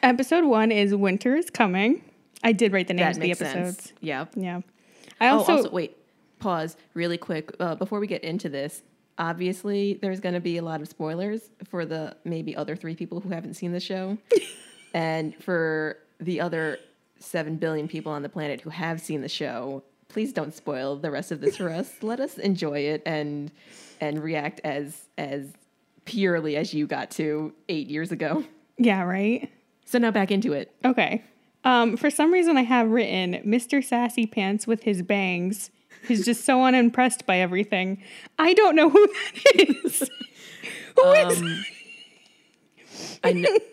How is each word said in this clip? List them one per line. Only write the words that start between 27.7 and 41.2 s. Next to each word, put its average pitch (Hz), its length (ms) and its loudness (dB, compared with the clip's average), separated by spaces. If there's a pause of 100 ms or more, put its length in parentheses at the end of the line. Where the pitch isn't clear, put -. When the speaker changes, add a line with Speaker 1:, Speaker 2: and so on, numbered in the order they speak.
Speaker 2:
years 156 240 -6
ago. 160 320 -2 (360)
Speaker 1:
Yeah, 202 240 4
right? 202 460 -2 (360)
Speaker 2:
So - 160 0
now 233 100 2
back 202 220 2
into 196 220 0
it. 135 200 -8 (100)
Speaker 1:
Okay. 247 380 2 (400)
Um, 240 340 4
for 285 140 2
some 311 220 4
reason 339 240 4
I 262 80 6
have 233 260 4
written, 185 540 0
"Mister 240 380 2
Sassy 240 440 0
Pants 208 400 -2
with 226 160 -2
his 190 200 0
bangs. 185 680 -2 (380)
He's 226 160 2
just 233 200 0
so 254 200 4
unimpressed 254 600 4
by 185 120 2
everything." 185 640 -2 (380)
I 339 140 6
don't 381 200 8
know 311 160 8
who 403 160 10
that - 800 6
is. - 260 -2 (400)
<laughs> - 460 -6
Who 539 160 10
is 605 280 6